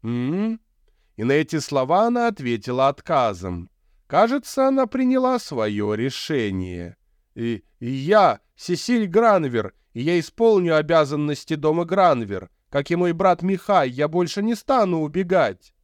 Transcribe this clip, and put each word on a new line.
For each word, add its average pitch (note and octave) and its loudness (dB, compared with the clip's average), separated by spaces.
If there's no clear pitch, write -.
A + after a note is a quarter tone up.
М? D3+ -4
И G#2 -6
на B2 0
эти D#3 0
слова C#3+ 0
она A#3+ 0
ответила B2+ -2
отказом. F#2+ -2
Кажется, B3+ 2
она C4+ 2
приняла B3+ 0
своё G#2+ -2
решение. F#2+ -4
И, A#2 -6
и A#2+ -8
я, C#3+ 2
Сесиль G#3+ -2
Гранвер, E3 2
и A#2 -8
я E3+ 2
исполню F#3 2
обязанности D3+ 0
дома D#3 0
Гранвер. C3 0
Как C#3+ -2
и E3+ 0
мой F3 2
брат F3 2
Михай, F3+ 0
я C3+ -2
больше F3 -2
не A3+ -2
стану G3 0
убегать. E3+ -2